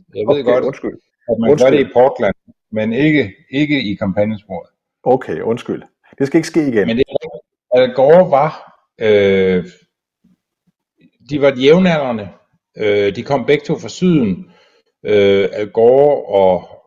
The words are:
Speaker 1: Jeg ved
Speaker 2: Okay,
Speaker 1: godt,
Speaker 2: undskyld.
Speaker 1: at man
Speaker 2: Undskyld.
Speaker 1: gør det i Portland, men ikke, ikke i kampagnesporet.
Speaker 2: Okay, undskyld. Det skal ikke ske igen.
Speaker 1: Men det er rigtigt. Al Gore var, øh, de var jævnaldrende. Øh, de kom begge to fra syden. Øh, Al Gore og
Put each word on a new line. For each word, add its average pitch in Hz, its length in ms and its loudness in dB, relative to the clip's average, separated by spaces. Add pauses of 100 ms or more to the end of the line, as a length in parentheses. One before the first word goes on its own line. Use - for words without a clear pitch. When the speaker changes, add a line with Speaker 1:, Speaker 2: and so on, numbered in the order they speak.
(160)
Speaker 1:
Jeg 107 120 -8
ved - 60 0
Speaker 2:
Okay, 143 100 -2
Speaker 1:
godt, 123 200 0
Speaker 2:
undskyld. 123 320 -8 (360)
Speaker 1:
at 113 80 0
man 113 120 0
Speaker 2:
Undskyld. 135 200 4
Speaker 1:
gør 147 60 4
det 135 120 0
i - 40 -16
Portland, 120 420 2 (360)
men 110 220 -4
ikke, 139 380 0 (200)
ikke 147 260 -2 (140)
i 101 40 -6
kampagnesporet. 101 720 -6 (340)
Speaker 2:
Okay, 123 380 -2
undskyld. 110 420 -6 (360)
Det 135 80 -2
skal 139 100 -2
ikke 160 100 0
ske 151 200 -2
igen. 110 200 0
Speaker 1:
Men 113 100 -2
det 135 120 0
er - 40 -10
rigtigt. - 320 -10 (260)
Al 127 240 2
Gore 156 360 4
var, 143 420 -2 (280)
øh, 98 640 2 (1600)
de 143 120 -6
var 139 180 4
jævnaldrende. 139 720 2 (480)
Øh, 101 380 0
de 120 80 -8
kom 127 220 -4
begge 143 200 0
to 147 140 -4
fra 113 100 -14
syden. 135 600 -2 (540)
Øh, 98 480 2
Al 107 160 -8
Gore 131 560 2
og 95 440 0 (180)